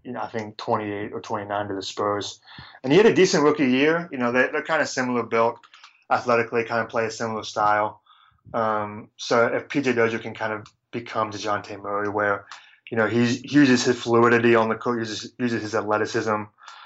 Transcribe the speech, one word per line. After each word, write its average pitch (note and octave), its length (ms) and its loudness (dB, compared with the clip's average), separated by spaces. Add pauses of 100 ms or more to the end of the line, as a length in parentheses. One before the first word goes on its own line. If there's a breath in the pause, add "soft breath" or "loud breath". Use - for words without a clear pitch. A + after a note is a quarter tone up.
you B2+ 100 -12
know, A2+ 80 -8
I G#2 80 -8
think G#2+ 260 -8
twenty-eight G#2+ 560 -4
or A#2 80 -10
twenty-nine G#2 480 -6
to G2 80 -6
the F#2+ 80 -6
Spurs. G#2 560 -4 (420 loud breath)
And C3+ 120 0
he E3+ 40 8
had G#3+ 80 8
a F3+ 80 8
decent E3+ 300 4
rookie D3 260 4
year. D#3 440 2
You C3+ 40 -8
know, B2 140 0
they, B2+ 180 2
they're D3 120 -2
kinda D3+ 240 0
similar B2 380 -2
built, A#2 360 0 (500 loud breath)
athletically, A#2+ 540 2
kinda A2+ 220 -2
play A2+ 200 -2
a A2 60 -6
similar A2 320 -6
style. G#2+ 580 0 (520 soft breath)
Um, G#2+ 640 -4
so A#2+ 300 2
if B2+ 200 -4
P C#3+ 140 -2
J B2 100 0
Dozier A2+ 280 2
can A2 140 -10
kind A2 200 -6
of G#2+ 120 -10 (260)
become A2 400 -4
DeJounte G2+ 500 -6
Murray, G2+ 260 -4
where, G2+ 380 0 (440 loud breath)
you A#2+ 60 -8
know, A2 120 2
he, A#2+ 180 2
he - 240 -4
uses B2+ 340 6
his B2 180 0
fluidity A#2 540 4
on A2+ 140 4
the A2 60 0
court, A#2+ 240 -4
uses, G#2+ 380 -8
uses A#2 240 -2
his G#2+ 140 -8
athleticism, G#2+ 680 0 (420 loud breath)